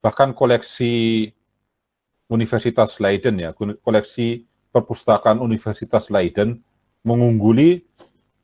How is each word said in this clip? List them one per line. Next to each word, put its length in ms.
Bahkan 320
koleksi 960
Universitas 720
Leiden 400
ya, 180
koleksi 880
perpustakaan 640
Universitas 720
Leiden 480
mengungguli 800